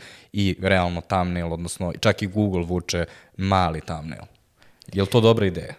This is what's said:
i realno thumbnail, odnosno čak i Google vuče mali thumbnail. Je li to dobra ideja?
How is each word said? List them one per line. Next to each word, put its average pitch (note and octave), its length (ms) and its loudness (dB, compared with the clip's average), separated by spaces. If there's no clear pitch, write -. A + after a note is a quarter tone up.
i G2 280 0
realno F2+ 400 2
thumbnail, F2 520 -2
odnosno E2+ 460 -6
čak - 220 2
i G#2 60 -4
Google F#2 360 0
vuče E2+ 420 -2
mali F#2 440 0
thumbnail. D#2 420 -10
Je G2 80 0
li F#2+ 80 0
to A#2+ 120 4
dobra A2 240 6
ideja? E2+ 340 -4